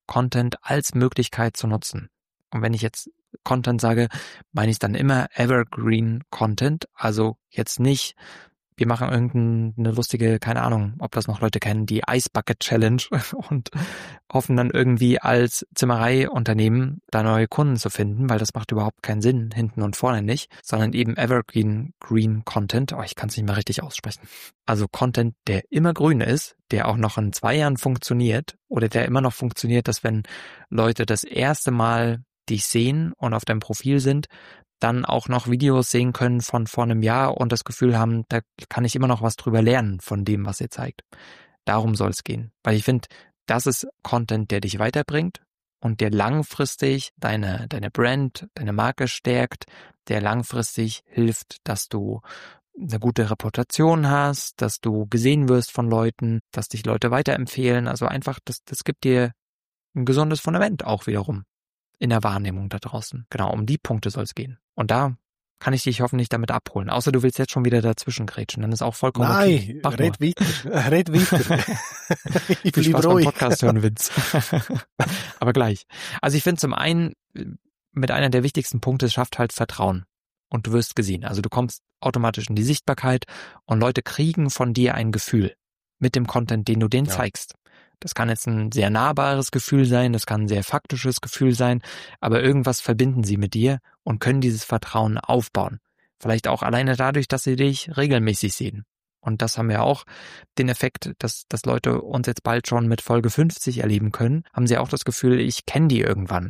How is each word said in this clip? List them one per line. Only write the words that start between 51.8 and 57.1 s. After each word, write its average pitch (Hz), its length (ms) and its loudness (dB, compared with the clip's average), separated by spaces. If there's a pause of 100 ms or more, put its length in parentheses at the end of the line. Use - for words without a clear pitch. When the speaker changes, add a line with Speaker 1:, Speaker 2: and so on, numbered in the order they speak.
Speaker 1:
du 104 340 -6 (540)
eine 151 240 -6
gute 113 300 0
Reputation 147 800 2
hast, 143 520 -2
dass 113 180 -2
du 107 260 -2
gesehen 131 420 2
wirst 123 240 4
von 120 180 -2
Leuten, 113 500 0 (120)
dass - 180 -6
dich 110 160 -8
Leute 113 260 0